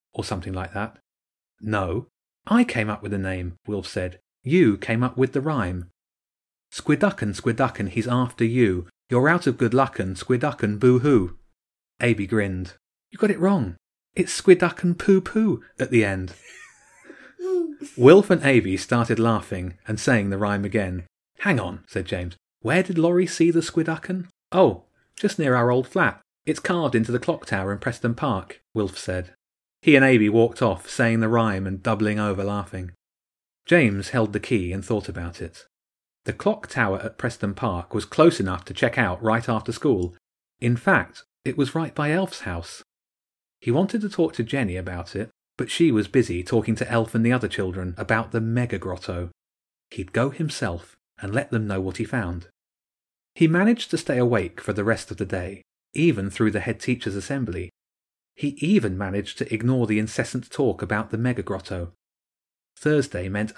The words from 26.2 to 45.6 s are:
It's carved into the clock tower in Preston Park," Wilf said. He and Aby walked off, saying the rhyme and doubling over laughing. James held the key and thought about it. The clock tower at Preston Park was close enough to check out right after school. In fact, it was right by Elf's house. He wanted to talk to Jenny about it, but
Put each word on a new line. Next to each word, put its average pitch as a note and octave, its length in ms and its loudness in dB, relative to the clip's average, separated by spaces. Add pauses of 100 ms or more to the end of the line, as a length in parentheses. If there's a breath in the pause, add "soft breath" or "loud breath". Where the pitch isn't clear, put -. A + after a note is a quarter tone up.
It's D#3 160 -2
carved D#3+ 340 0
into A#2 180 0
the A#2+ 140 -4
clock D#3+ 200 -4
tower G2 260 -4
in G2+ 60 -6
Preston B2 360 -4
Park," A2 460 -4 (140)
Wilf G2 240 -4
said. F2+ 340 -6 (480)
He D3+ 160 8
and C3+ 80 8
Aby A#2 240 6
walked A#2 320 4
off, G2+ 300 0
saying A2+ 300 0
the A2 100 0
rhyme G#2+ 360 0
and F#2+ 160 -6
doubling G#2+ 360 0
over G2+ 260 -2
laughing. F#2+ 480 -6 (720)
James A2 440 4
held G#2+ 240 0
the G#2 60 -2
key F#2 320 -2
and F#2+ 120 -6
thought G#2+ 240 -4
about E2+ 320 -10
it. - 260 -14 (580)
The B2 100 -6
clock G#3 340 -2
tower G2 320 -2
at A2 160 -10
Preston G#2+ 380 -6
Park F#2 400 -4
was G#2 100 -4
close D#3+ 340 4
enough F#2 280 -4
to F2+ 80 -12
check A#2+ 240 0
out F#2 240 0
right A2+ 260 0
after A2+ 240 -2
school. F#2+ 420 0 (460)
In A#2+ 160 2
fact, A#2+ 480 0 (220)
it C3+ 100 -4
was C#3 180 0
right D#3+ 200 -4
by D3 160 -2
Elf's F3+ 300 -2
house. F2 420 -10 (800)
He - 100 -2
wanted F#3+ 320 0
to G#3 80 -4
talk - 240 0
to - 80 -4
Jenny A2+ 340 -2
about F#2 400 -8
it, G2 140 -6 (260)
but - 140 -6